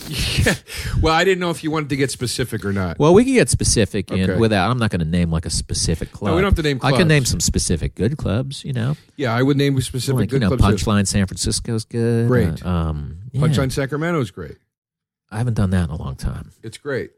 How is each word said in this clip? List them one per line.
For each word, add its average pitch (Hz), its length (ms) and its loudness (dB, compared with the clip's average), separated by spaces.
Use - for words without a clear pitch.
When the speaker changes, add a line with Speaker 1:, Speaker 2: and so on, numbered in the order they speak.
Speaker 1:
<laughs> - 360 0
Yeah. 202 100 2
Well, 160 120 4
I 170 120 2
didn't 190 140 2
know 180 100 -2
if 160 160 -6
you 151 60 -2
wanted 151 180 -2
to 143 80 -2
get 135 140 0
specific 113 540 -4
or 101 60 -2
not. 92 260 -2
Speaker 2:
Well, 156 160 6
we 226 120 8
can 269 80 2
get 185 160 4
specific - 640 0
and 95 100 0
Speaker 1:
Okay. 92 80 0
Speaker 2:
without, 107 320 2
I'm 127 60 -2
not 113 120 0
gonna 85 160 -2
name, 85 260 0
like, 80 140 -2
a - 40 -8
specific - 600 -4
Speaker 1:
No, - 40 -20
we - 60 -14
Speaker 2:
club. 107 160 0
Speaker 1:
don't 185 100 2
have 190 100 2
to 165 80 2
name 139 180 0
Speaker 2:
I 135 120 2
can 160 160 4
name 147 140 4
Speaker 1:
clubs. - 80 -2
Speaker 2:
some 87 100 -2
specific - 540 -2
good 117 220 0
clubs, 135 460 -4
you 147 100 -6
know? 120 220 -2
Speaker 1:
Yeah, 120 180 -2
I 123 80 2
would 139 140 4
name 139 240 2
specific 127 400 -4
Speaker 2:
Like, 98 80 -2
Speaker 1:
good 131 120 -2
Speaker 2:
you 98 80 2
know, 131 60 2
Speaker 1:
clubs, 98 280 4
too. 117 60 0
Speaker 2:
Punchline 101 180 2
San 98 200 0
Francisco's 110 580 -4
good. 117 440 0
Speaker 1:
Great. 113 360 2
Speaker 2:
Uh, 90 40 -2
um, 78 480 -2
yeah. 131 80 -2
Speaker 1:
Punchline 139 300 2
Sacramento's 143 600 -2
great. - 260 -14
Speaker 2:
I 107 80 -10
haven't 120 180 -2
done 101 160 0
that 92 140 2
in - 40 -4
a 80 80 -6
long 69 180 -8
time. - 360 -8
Speaker 1:
It's 110 140 -14
great. 131 400 -8